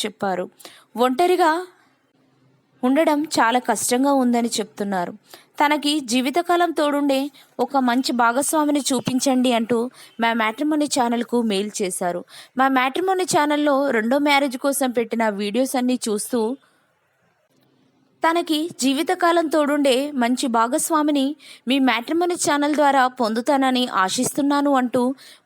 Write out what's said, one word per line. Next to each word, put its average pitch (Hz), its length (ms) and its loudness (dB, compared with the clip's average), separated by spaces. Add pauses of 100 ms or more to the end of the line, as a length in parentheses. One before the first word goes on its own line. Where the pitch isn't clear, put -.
చెప్పారు. 190 420 -4 (520)
ఒంటరిగా 311 560 2 (1300)
ఉండడం 294 420 2
చాలా 247 340 0
కష్టంగా 247 540 0
ఉందని 240 360 2
చెప్తున్నారు. 202 640 -6 (460)
తనకి 294 420 0
జీవితకాలం 294 680 0
తోడుండే 285 600 0 (300)
ఒక 247 160 -2
మంచి 254 360 0
భాగస్వామిని 285 680 0
చూపించండి 254 720 0
అంటూ 233 380 0 (300)
మా 233 120 2
మ్యాట్రిమోనీ 277 520 -2
ఛానల్కు 240 580 0
మెయిల్ 208 280 -2 (120)
చేశారు. 180 420 -4 (340)
మా 269 100 4
మ్యాట్రిమోనీ 349 560 0
ఛానల్లో 294 520 2 (140)
రెండో 233 280 0
మ్యారేజ్ 285 400 2
కోసం 269 320 -2
పెట్టిన 233 380 -2
వీడియోస్ 208 480 -2
అన్నీ 247 220 0 (100)
చూస్తూ 220 480 -4 (1700)
తనకి 339 360 0 (220)
జీవితకాలం 339 680 0
తోడుండే 285 640 2
మంచి 254 360 -2
భాగస్వామిని 285 880 0 (320)
మీ 269 100 2
మ్యాట్రిమోనీ 277 560 0
ఛానల్ 294 400 0
ద్వారా 277 320 4
పొందుతానని 254 840 0
ఆశిస్తున్నాను 285 840 0
అంటూ 254 400 0 (320)